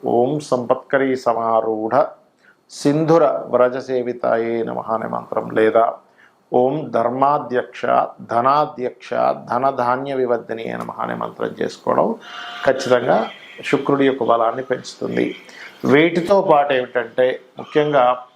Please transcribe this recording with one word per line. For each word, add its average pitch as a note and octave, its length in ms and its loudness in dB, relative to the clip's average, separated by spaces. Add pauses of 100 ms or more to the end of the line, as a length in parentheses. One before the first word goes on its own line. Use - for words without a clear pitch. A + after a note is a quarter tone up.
(160)
ఓం B2 160 2 (180)
సంపత్కరీ C3 640 0 (120)
సమారూఢ A2+ 720 0 (840)
సింధుర D#3 440 4 (300)
వ్రజసేవితాయే B2 1000 0 (120)
నమః A#2+ 280 -6
అనే A2+ 200 -4
మంత్రం, A#2 300 -4 (140)
లేదా A2+ 260 4 (760)
ఓం C3+ 140 2 (220)
ధర్మాధ్యక్ష B2 880 0 (480)
ధనాధ్యక్ష B2+ 760 0 (420)
ధనధాన్య B2+ 720 -2
వివర్ధినియే A#2 600 -4
నమః - 240 -12
అనే A#1+ 180 -6
మంత్రం A1+ 280 -6 (100)
చేసుకోవడం - 460 0 (600)
ఖచ్చితంగా B2+ 500 2 (520)
శుక్రుడి C#3 400 2
యొక్క C3 220 -2
బలాన్ని A#2 400 0
పెంచుతుంది. - 540 -4 (680)
వీటితో E3+ 440 4 (140)
పాటు C#3+ 280 4
ఏమిటంటే B2 480 0 (320)
ముఖ్యంగా D3 460 2 (300)